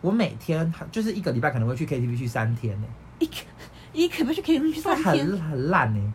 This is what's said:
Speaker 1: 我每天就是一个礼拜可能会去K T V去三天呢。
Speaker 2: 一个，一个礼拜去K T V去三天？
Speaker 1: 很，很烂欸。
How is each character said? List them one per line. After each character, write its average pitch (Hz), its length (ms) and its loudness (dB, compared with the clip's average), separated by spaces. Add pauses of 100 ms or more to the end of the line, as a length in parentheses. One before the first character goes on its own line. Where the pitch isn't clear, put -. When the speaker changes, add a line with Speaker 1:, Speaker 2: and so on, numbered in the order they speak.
Speaker 1:
我 175 100 2
每 214 280 2
天 165 340 0 (180)
就 220 120 -2
是 214 100 0
一 202 80 -4
个 151 120 -2
礼 120 80 0
拜 147 100 4
可 120 80 -2
能 110 100 2
会 131 60 0
去 139 120 -2
K 131 140 -2
T 120 60 0
V 120 100 -2
去 123 100 -2
三 117 280 0
天 104 260 -4
呢。 110 60 -6 (320)
Speaker 2:
一 330 80 2
个， - 80 -10 (580)
一 339 160 2
个 - 100 -6
礼 320 60 2
拜 269 100 0
去 381 80 -4
K 320 160 4
T 277 60 0
V 320 80 2
去 320 80 -4
三 381 220 0
天？ 151 240 4
Speaker 1:
很， 190 140 0
很 147 300 -2
烂 135 240 4
欸。 104 200 0